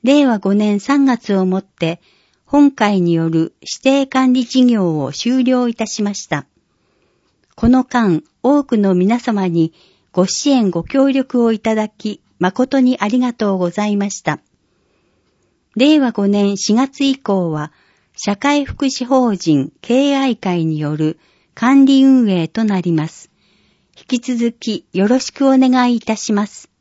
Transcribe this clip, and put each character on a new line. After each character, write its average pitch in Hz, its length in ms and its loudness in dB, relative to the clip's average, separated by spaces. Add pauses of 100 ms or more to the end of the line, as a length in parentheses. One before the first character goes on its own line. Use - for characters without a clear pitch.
令 285 220 4
和 226 120 0
五 196 160 0
年 208 240 0
三 277 260 0
月 233 300 -2
を 190 100 0
も 185 140 -2
っ 190 40 -6
て - 380 -6 (440)
本 285 260 4
会 208 300 0
に 170 140 2
よ 165 160 0
る 160 300 -2
指 - 220 -16
定 269 240 2
管 262 260 0
理 247 120 0
事 254 200 2
業 180 380 0
を 135 100 -6
終 254 300 -2
了 247 260 0
い 226 60 -6
た 220 120 -6
し - 180 -6
ま 202 100 -4
し - 140 -14
た。 143 180 -6 (1080)
こ 226 120 0
の 254 160 2
間、 208 380 0 (220)
多 285 180 2
く 240 160 -2
の 196 160 2
皆 196 240 2
様 202 300 -4
に 165 240 0 (420)
ご 185 120 2
支 - 240 -4
援 233 200 2
ご 165 140 -6
協 277 260 0
力 262 320 -2
を 233 80 2
い 214 80 -2
た 220 160 -4
だ 214 140 -2
き、 - 340 -12 (160)
誠 247 400 -2
に 254 220 2
あ 208 80 -2
り 247 100 0
が 247 140 -2
と 202 220 -2
う 185 40 -4
ご 175 120 -2
ざ 208 160 -4
い 208 100 -2
ま 202 140 -4
し - 120 -14
た。 151 160 -4 (1400)
令 294 240 2
和 247 140 0
五 202 160 -2
年 202 280 0
四 208 180 -2
月 269 280 -2
以 269 140 0
降 185 340 -2
は、 151 220 -8 (440)
社 202 200 -6
会 285 280 -2
福 - 220 -6
祉 262 180 -4
法 247 300 2
人 156 460 -2
敬 277 360 0
愛 269 200 -2
会 175 300 -2
に 156 120 -2
よ 151 180 -4
る 156 220 -2 (340)
管 269 320 4
理 269 200 6
運 254 260 4
営 170 160 0
と 226 160 -4
な 196 180 0
り 170 120 -2
ま 160 160 0
す。 - 200 -20 (720)
引 240 220 -4
き 247 160 -6
続 233 160 -2
き - 400 -8
よ 196 160 0
ろ 254 100 2
し - 140 -6
く 269 160 0
お 269 100 4
願 254 340 2
い 233 40 0
い 226 40 -4
た 220 140 -4
し - 180 -6
ま 208 140 0
す。 - 240 -20 (100)